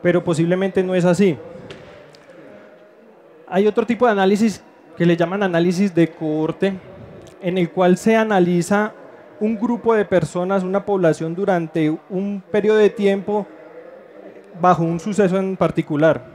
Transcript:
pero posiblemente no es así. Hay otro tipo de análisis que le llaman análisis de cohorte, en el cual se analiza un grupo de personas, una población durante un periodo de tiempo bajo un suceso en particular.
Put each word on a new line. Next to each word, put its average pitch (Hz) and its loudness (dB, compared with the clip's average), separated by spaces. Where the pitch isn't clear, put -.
pero 175 2
posiblemente 180 0
no 185 -2
es 180 2
así. 180 2
Hay 202 2
otro 214 0
tipo 233 0
de 233 4
análisis 196 2
que 170 0
le 170 4
llaman 175 -2
análisis 180 0
de 165 2
cohorte, 160 -4
en 180 -4
el 175 0
cual 185 2
se 220 2
analiza 202 0
un 220 -2
grupo 226 0
de 208 2
personas, 180 -2
una 190 -4
población 165 0
durante 170 -2
un 196 -6
periodo 214 2
de 208 6
tiempo 202 -2
bajo 170 2
un 165 -2
suceso 196 0
en 190 -4
particular. 156 0